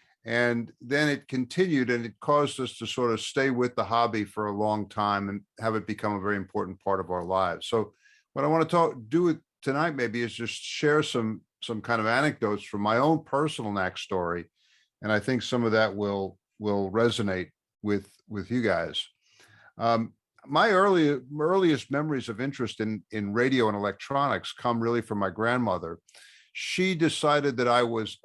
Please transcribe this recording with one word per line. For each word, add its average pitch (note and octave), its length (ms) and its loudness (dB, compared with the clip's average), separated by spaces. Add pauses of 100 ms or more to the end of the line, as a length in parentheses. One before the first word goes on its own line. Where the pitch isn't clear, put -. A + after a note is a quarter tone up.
(240)
And A#2+ 560 0
then C#3+ 300 0
it C#3 180 -4
continued C3 600 0
and A#2+ 160 0
it A2 140 -14
caused D3 380 2
us B2+ 200 -6
to A#2 80 -8
sort A#2+ 260 0
of A2 80 -2
stay C3+ 300 0
with B2 260 0
the A2 80 0
hobby A2+ 400 0
for G#2+ 220 -6
a G2+ 100 -2
long G#2+ 320 -2
time G2+ 400 0
and G2+ 140 -8 (180)
have A2+ 140 0
it G#2 120 -4
become G#2 280 -2
a G2 60 -2
very G2+ 160 -2
important F#2+ 460 -8
part G2 180 0
of E2+ 100 -6
our F2+ 120 -2
lives. F2+ 440 -2
So A2+ 260 -2 (400)
what C#3 140 -2
I - 20 2
wanna D#3+ 160 4
talk, E3 300 2 (140)
do D#3+ 140 2
with E3+ 180 2 (220)
tonight D3 320 0
maybe A#2+ 280 -2
is A2+ 100 -4
just A#2 220 -8
share - 480 0
some, A2 400 -2 (200)
some A2 200 -8
kind A#2 180 0
of G#2+ 60 0
anecdotes A2+ 580 0
from G#2 160 -6
my G#2+ 160 2
own D#3 260 4
personal C#3+ 500 -2
knack F#2 260 -2
story. F2 480 -4 (560)
And G#2+ 100 -2
I G#2+ 80 2
think B2 220 -2
some A#2+ 220 -2
of A2 80 0
that A2 220 4
will, G2+ 440 -4 (200)
will G2+ 320 -2
resonate G2+ 600 0 (320)
with, G2+ 280 -2 (160)
with G2 240 -8
you B2 120 0
guys. E2+ 440 0 (680)
Um, A2+ 380 2 (320)
my D#3+ 240 4
early, F3+ 500 4 (180)
earliest D#3+ 520 2
memories C#3 400 -2
of G#2+ 100 -6
interest C3+ 400 -4
in, A2 300 -2
in G#2 240 -4
radio A#2+ 340 4
and G#2 80 0
electronics G#2 760 -2
come A#2+ 280 0
really A#2 220 0
from A2 160 -6
my G2 100 0
grandmother. F#2+ 680 -2 (560)
She F#3 400 -2
decided D3 640 2
that B2 100 2
I B2 140 6
was A2+ 420 -2